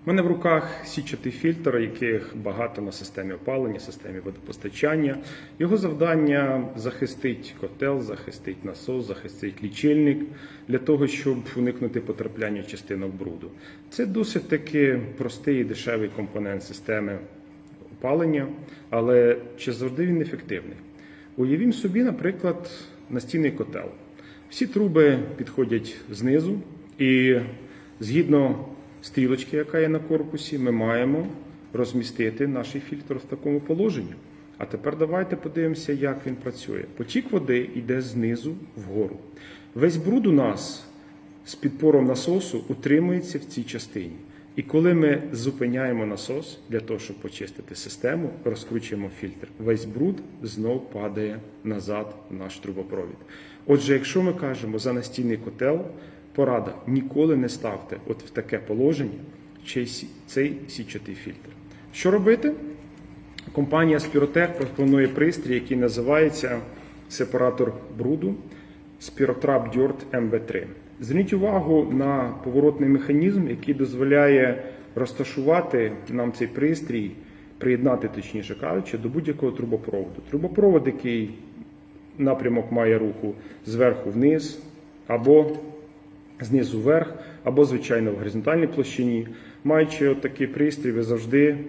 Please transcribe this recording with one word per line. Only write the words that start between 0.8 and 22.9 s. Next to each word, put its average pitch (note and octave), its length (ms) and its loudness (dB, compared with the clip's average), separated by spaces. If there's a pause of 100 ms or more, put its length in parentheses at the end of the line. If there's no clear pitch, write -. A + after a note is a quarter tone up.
сітчатий C#3 480 -6
фільтр, D#3+ 460 0
яких A2+ 580 -2
багато G#2 460 -6
на G2+ 100 -6
системі F#2+ 400 -10
опалення, A#2 480 -4
системі - 400 -12
водопостачання. C3+ 960 -2 (400)
Його F3 180 2
завдання — D3 1000 2
захистить B2 840 -4
котел, C#3 400 -2
захистить G2 640 -10
насос, A#2+ 420 -6
захистить G2 560 -10
лічильник, D3 560 2 (500)
для B2+ 100 0
того, C#3+ 280 2
щоб C3 320 -2 (180)
уникнути B2 440 -2
потрапляння G#2+ 600 -6
частинок F#2+ 520 -8
бруду. F2 360 -10 (400)
Це A#3+ 160 -2
досить G3 420 -2
таки D3 520 2 (180)
простий B2+ 420 -2
і A#2 40 0
дешевий A2 520 -4
компонент G2+ 460 -6
системи G#2 560 -4 (760)
опалення, D3+ 540 0 (440)
але A#2+ 460 6 (200)
чи - 160 -6
завжди B2+ 340 -2
він F3 160 2
ефективний? - 540 -8 (600)
Уявімо D#3 360 4
собі, G3 300 0
наприклад, F#3 680 -2 (400)